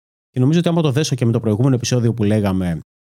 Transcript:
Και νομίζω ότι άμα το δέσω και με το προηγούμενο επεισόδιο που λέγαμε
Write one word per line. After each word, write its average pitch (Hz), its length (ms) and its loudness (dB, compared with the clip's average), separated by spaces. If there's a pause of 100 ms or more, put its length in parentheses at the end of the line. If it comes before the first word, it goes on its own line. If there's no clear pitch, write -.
(300)
Και 127 100 -4
νομίζω 147 180 2
ότι 170 100 0
άμα 170 140 0
το 156 80 2
δέσω 147 240 -2
και 131 120 -2
με 117 60 2
το 113 80 0
προηγούμενο 113 340 2
επεισόδιο 117 400 0
που 113 100 -2
λέγαμε 95 540 0 (260)